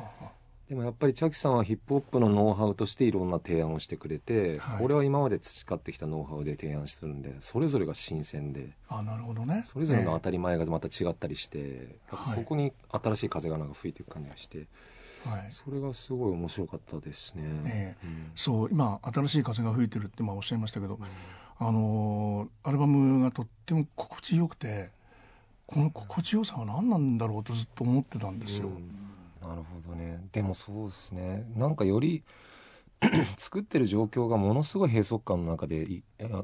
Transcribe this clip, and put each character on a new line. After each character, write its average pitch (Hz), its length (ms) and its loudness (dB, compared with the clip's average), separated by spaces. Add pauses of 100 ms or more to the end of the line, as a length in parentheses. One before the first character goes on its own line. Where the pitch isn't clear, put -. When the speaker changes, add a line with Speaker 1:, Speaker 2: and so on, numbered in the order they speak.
(220)
Speaker 1:
は。 - 100 -16 (380)
Speaker 2:
で 139 60 -6
も 123 80 -2
や 120 60 -2
っ 117 40 -4
ぱ 147 140 2
り 127 80 4
チ 160 100 0
ャ 160 60 6
キ - 40 -6
さ - 140 2
ん 127 60 6
は 117 80 6
ヒ 107 100 0
ッ 104 60 -2
プ - 160 0
ホ - 20 6
ッ 139 40 2
プ - 180 2
の 117 100 8
ノ 104 220 6
ウ - 20 6
ハ 107 120 2
ウ 101 100 4
と 107 100 0
し - 100 -4
て - 80 4
い 113 80 6
ろ 95 120 2
ん 90 80 0
な 85 80 2
提 85 240 0
案 80 100 0
を 78 60 -2
し - 80 -10
て 80 100 -8
く - 100 -10
れ 76 120 -4
て、 92 400 0
Speaker 1:
は 104 200 -6
い。 117 60 2
Speaker 2:
俺 135 80 4
は 147 100 4
今 139 160 4
ま 139 100 4
で 95 100 0
培 - 360 -8
っ 82 40 -2
て - 120 -10
き - 60 -10
た 80 100 -8
ノ 78 140 -2
ウ - 20 -4
ハ 76 120 -10
ウ 73 100 -4
で 73 100 -2
提 76 200 -6
案 73 120 -6
し - 80 -12
て - 120 -12
る 73 60 -6
ん 69 100 -8
で、 67 180 -10
そ - 180 -4
れ 160 80 2
ぞ 139 120 2
れ 92 80 0
が 78 80 -4
新 - 280 -6
鮮 73 300 -6
で、 69 220 -12 (120)
Speaker 1:
あ、 110 160 -6
な 110 140 -6
る 117 60 -8
ほ 117 100 -8
ど 113 120 -6
ね。 185 200 0
Speaker 2:
そ - 140 -8
れ 160 60 -2
ぞ 147 100 4
れ 101 80 4
の 82 100 0
当 82 60 2
た 92 100 -4
り 90 100 0
前 87 200 2
が 80 80 2
ま 80 120 0
た 82 80 -6
違 90 220 -2
っ 82 60 0
た - 120 -6
り 76 80 -6
し - 120 -8
て、 - 120 -10
Speaker 1:
え 64 380 -10 (140)
え。 - 40 -8
Speaker 2:
な - 60 -6
ん - 20 -8
か 143 80 -2
そ 107 100 -2
こ 131 140 -2
に 143 160 2 (200)
新 107 240 0
し - 100 -4
い - 40 0
風 82 200 -4
が 80 80 -2
な 78 80 -4
ん - 20 -6
か 71 60 -8
吹 - 160 -8
い 76 40 -6
て - 100 -16
い - 20 -18
く - 60 -20
感 78 120 -10
じ 69 60 -12
が 69 80 -16
し - 100 -16
て、 76 200 -14 (580)
Speaker 1:
は 110 140 -4
い。 101 100 -10
Speaker 2:
そ - 220 -14
れ 139 100 -4
が 139 120 -4
す - 200 -8
ご 123 160 2
い - 20 2
面 85 160 -2
白 95 200 -4
か - 100 -8
っ - 20 -8
た - 200 -10
で 76 140 -12
す - 220 -12
ね。 80 80 -8 (220)
Speaker 1:
え 101 380 -4
え。 - 20 -12
Speaker 2:
う 85 40 -10
ん。 80 260 -10
Speaker 1:
そ 110 300 0
う、 - 60 -2
今、 123 320 2
新 139 240 0
し 151 120 2
い 131 40 4
風 117 200 -2
が 113 100 2
吹 120 120 4
い 107 40 0
て - 100 -4
る 101 60 -4
っ 98 40 -8
て、 - 140 -10
ま 101 100 -2
あ、 - 20 -6
お 101 40 -6
っ - 40 -8
し - 100 -4
ゃ - 20 0
い 113 40 0
ま 110 80 -2
し - 40 -8
た - 100 -6
け 98 60 -4
ど、 98 80 -6
Speaker 2:
う - 40 -10
ん。 101 60 -10 (560)
Speaker 1:
あ 113 100 2
の 107 760 2 (180)
ー、 143 60 -2
ア - 20 2
ル 143 60 2
バ 143 100 4
ム 135 340 8
が 127 100 4
と - 100 -6
っ 113 60 -6 (180)
て - 80 -2
も 156 120 4 (100)
心 - 260 -10
地 - 160 2
よ 170 100 6
く - 80 -6
て、 104 360 -6 (760)
こ - 140 -2
の 151 120 4
心 - 300 -6
地 190 140 0
よ 220 80 4
さ 160 140 -6
は 120 80 -4
何 151 240 0
な 214 100 6
ん 131 180 4
だ 113 100 2
ろ 107 120 -2
う 110 40 -4
と 120 100 -6
ず 117 120 -2
っ - 100 -12
と - 80 -4
思 123 180 4
っ - 20 2
て - 140 -8
た 104 120 -4
ん 95 100 -6
で 110 80 -8
す 101 140 -4
よ。 98 60 -4
Speaker 2:
う 95 40 -6
ん。 90 240 -12 (460)
な 85 140 -8
る 85 80 -8
ほ 85 160 -14 (100)
ど 87 60 -8
ね。 85 360 -8
で 110 100 0
も 95 140 0
そ 107 300 -8
う - 20 -6
で 95 60 -10
す - 180 -14
ね。 92 340 -6 (100)
な 120 120 2
ん 151 80 2
か 107 100 2
よ 98 140 6
り、 156 240 0 (800)
<clears throat> 156 360 4
作 - 220 -6
っ 208 40 -2
て 175 160 2
る 123 80 6
状 104 180 4
況 117 220 0
が 113 100 4
も 101 160 6
の 143 100 4
す 151 140 -4
ご 196 80 6
い 139 40 6
閉 123 140 6
塞 117 160 0
感 87 260 0
の 82 60 0
中 80 160 -2
で 80 160 -2
い-、 87 200 -6 (280)
あ、 98 120 -4